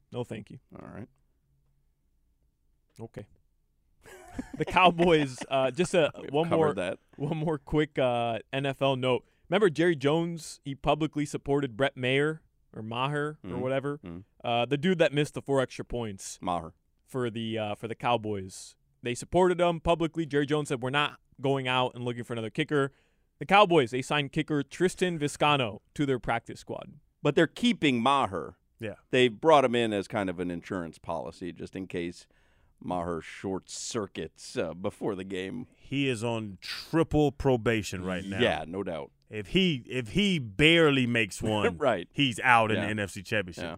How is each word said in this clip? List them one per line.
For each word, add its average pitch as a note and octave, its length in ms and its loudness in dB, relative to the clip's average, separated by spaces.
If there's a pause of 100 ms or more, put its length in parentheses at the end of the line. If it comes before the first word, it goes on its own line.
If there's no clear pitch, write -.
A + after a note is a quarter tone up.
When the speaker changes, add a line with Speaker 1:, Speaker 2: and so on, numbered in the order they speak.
(120)
Speaker 1:
No, B2 100 -6
thank - 280 -14
you. - 80 -18 (200)
Speaker 2:
All - 160 -16
right. G2 140 -14 (1900)
Speaker 1:
Okay. A2+ 300 -14
<laughs> - 60 -20 (1200)
The D#3 80 -4
Cowboys, E3+ 720 4 (120)
uh, C3 200 2
just D#3+ 240 -2
a, D#3+ 220 4
Speaker 2:
<laughs> - 40 -14
We've - 100 -12
Speaker 1:
one D#3+ 200 0
Speaker 2:
covered E3 60 2
Speaker 1:
more, D#3 180 2
Speaker 2:
that. F#2 240 -4 (180)
Speaker 1:
one D3 220 -4
more D#3 180 -2
quick, D3+ 420 -2
uh, A#2+ 420 0 (120)
N C#3 140 -2
F C#3 160 -4
L C3+ 120 4
note. B2+ 300 0 (240)
Remember F#3+ 220 4
Jerry E3 260 2
Jones? D#3+ 680 -2
He C#3 120 -8
publicly D3 500 0
supported C#3 500 -4
Brett C3 220 -2
Maher C#3 460 -2 (320)
or A2+ 80 -14
Maher D3 600 -6
or G2+ 60 -14
Speaker 2:
Mm-hmm. F2+ 120 -6
Speaker 1:
whatever. C3+ 440 -4
Speaker 2:
Mm-hmm. F2 140 -12 (260)
Speaker 1:
Uh, A#2+ 220 -2
the C3+ 100 0
dude E3+ 220 2
that D3 160 4
missed D3 180 0
the C3 80 -10
four C3+ 220 0
extra - 240 -8
points A2+ 560 -8
Speaker 2:
Maher. E2+ 320 -2 (320)
Speaker 1:
for B2 240 -4
the, A2 280 -6
uh, G#2 180 -4
for A#2 120 -10
the A2+ 60 -8
Cowboys. G#2+ 800 -4 (280)
They A#2+ 120 -2
supported F3+ 440 2
him F3 220 2
publicly. E3 460 0
Jerry C#3+ 200 2
Jones D3 220 0
said, B2+ 140 -4
"We're B2+ 80 -4
not D3 280 0 (220)
going C3+ 260 0
out B2+ 280 2
and B2 100 -10
looking A#2+ 200 -6
for B2 100 -8
another A2+ 160 -6
kicker." C#3 420 0 (460)
The C#3+ 80 -10
Cowboys, F3 440 6
they B2+ 120 -2
signed D3 300 -2
kicker D3 300 0
Tristan F3+ 560 -2
Vizcano C#3+ 600 0 (160)
to D3+ 100 -2
their C3+ 140 0
practice A#2+ 420 -4
squad. - 320 -10 (300)
Speaker 2:
But D3 140 2
they're E3 100 8
keeping D3+ 560 2
Maher. G#2 540 2 (220)
Speaker 3:
Yeah. G#2 160 -10 (160)
Speaker 2:
They B2+ 180 6
brought C#3 360 6
him A#2+ 100 2
in A2+ 200 2
as G2 120 0
kind G2+ 220 -2
of F2 120 -4
an F2 100 -4
insurance E2+ 480 -6
policy E2 540 -8
just E2+ 220 -12
in F#2+ 120 -8
case F2 400 -8 (560)
Maher F2 400 -4
short - 480 -8
circuits, - 840 -10
uh, F2 180 -4
before G2+ 400 -6
the F#2+ 100 -8
game. F#2+ 420 -8 (100)
Speaker 3:
He C#3 340 -4
is A2 140 -4
on A2 360 -6
triple D3+ 720 2
probation A2+ 720 0
right F2+ 200 -4
now. G2 140 -6
Speaker 2:
Yeah, E2+ 300 2
no F#2 140 -6
doubt. D#2+ 300 -8 (180)
Speaker 3:
If G#2 180 -10
he, E3+ 380 2
if B2 240 -6
he F#3+ 280 2
barely C#3+ 680 4
makes A#2 360 0
Speaker 2:
<laughs> - 0 -
Speaker 3:
one, G#2+ 360 0
Speaker 2:
Right. A#2 340 0
Speaker 3:
he's C3 280 0
out A2+ 300 6
in G#2+ 80 0
Speaker 2:
Yeah. F2 60 -2
Speaker 3:
the F#2 60 -4
N G#2+ 80 -4
F G2+ 140 -4
C G2+ 100 -12
Championship F2+ 420 -4 (140)